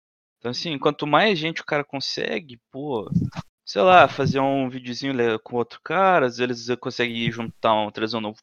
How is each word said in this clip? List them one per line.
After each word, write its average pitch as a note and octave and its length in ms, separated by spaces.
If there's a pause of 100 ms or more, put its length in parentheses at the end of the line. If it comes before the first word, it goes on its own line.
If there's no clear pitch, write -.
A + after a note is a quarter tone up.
(380)
Então, A#2+ 120
assim, C#3+ 280
quanto D3 280
mais E3+ 320
gente D#3+ 240
o - 20
cara D3 180
consegue, C3+ 800 (100)
pô, C3 400 (540)
sei - 180
lá, F3+ 240
fazer C3+ 320
um C3+ 300
videozinho B2+ 440
le-, A#2 280
com - 160
outro A#2 260
cara, F3 440
às A#2+ 100
vezes A#2+ 320
ele B2 80
consegue A#2 560
juntar A2+ 420
um, G#2+ 160
trazer A2 280
um - 20
novo G#2+ 220